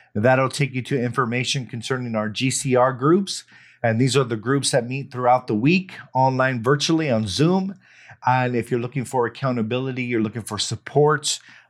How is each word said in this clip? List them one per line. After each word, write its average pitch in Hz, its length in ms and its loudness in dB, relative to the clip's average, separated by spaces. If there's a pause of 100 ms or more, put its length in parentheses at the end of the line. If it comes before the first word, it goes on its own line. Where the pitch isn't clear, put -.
(160)
That'll 131 340 4
take 131 240 -4
you 127 80 -4
to 135 180 -2
information 123 680 -2
concerning 120 480 -6
our 107 120 -2
G 110 220 -4
C 127 260 -2
R 127 180 4
groups. 160 500 0 (400)
And 113 180 2
these 127 160 2
are 139 60 6
the 117 140 -4
groups 127 340 -2
that 120 180 0
meet 135 220 -8
throughout 123 340 2
the 127 80 -2
week, 160 400 2 (220)
online, 131 480 2
virtually 147 480 2
on 110 160 2
Zoom. 180 480 0 (500)
And 127 300 2
if 113 160 -4
you're 127 80 0
looking 123 260 -4
for 120 220 0
accountability, 123 760 -4
you're 120 160 -2
looking 110 220 -2
for 107 160 -8
support, 147 840 0 (300)